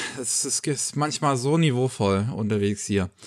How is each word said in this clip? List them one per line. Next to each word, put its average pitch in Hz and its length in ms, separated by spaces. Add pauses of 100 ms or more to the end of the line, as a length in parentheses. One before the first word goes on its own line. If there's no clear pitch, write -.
(220)
es, - 220
es 131 160
ist - 380
manchmal 147 400
so 139 200
niveauvoll 123 800
unterwegs 104 500
hier. 98 240 (180)